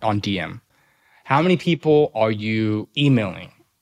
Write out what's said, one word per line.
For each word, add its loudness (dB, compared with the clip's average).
on -2
D -4
M? -12
How 2
many 2
people 2
are 0
you -2
emailing? 0